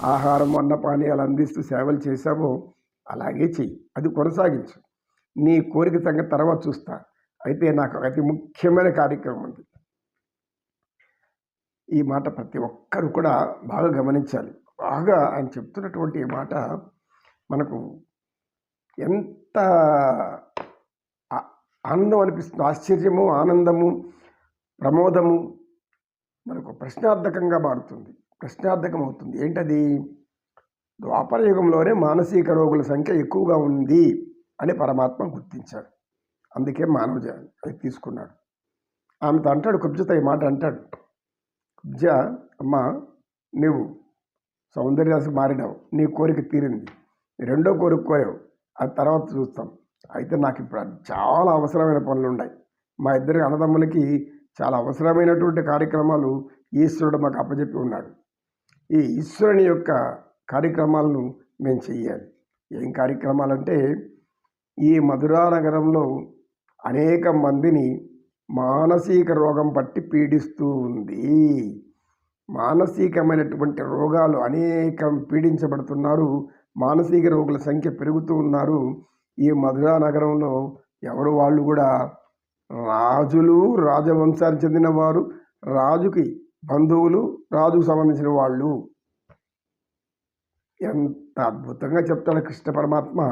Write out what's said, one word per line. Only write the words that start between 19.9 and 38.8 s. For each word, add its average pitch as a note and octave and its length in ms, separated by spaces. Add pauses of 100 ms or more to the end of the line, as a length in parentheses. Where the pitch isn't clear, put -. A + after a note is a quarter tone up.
ఆ-, B2 120 (420)
ఆనందం G3+ 340
అనిపిస్తుంది. E3 440
ఆశ్చర్యము, F3+ 680
ఆనందము, F3 720 (760)
ప్రమోదము E3+ 760 (920)
మనకు - 240
ప్రశ్నార్థకంగా F3 840
మారుతుంది, C3 520 (320)
ప్రశ్నార్థకం E3+ 600
అవుతుంది. - 420
ఏంటది? D3+ 540 (1000)
ద్వాపర - 400
యుగంలోనే F3+ 520
మానసిక E3+ 580
రోగుల D#3 300
సంఖ్య C#3+ 340
ఎక్కువగా E3+ 420
ఉంది C#3+ 800 (260)
అని E3+ 140
పరమాత్మ C3 600
గుర్తించాడు. - 520 (720)
అందుకే C#3 280
మానవ B2+ 340
జ-, - 480
అది - 60
తీసుకున్నాడు. - 580 (960)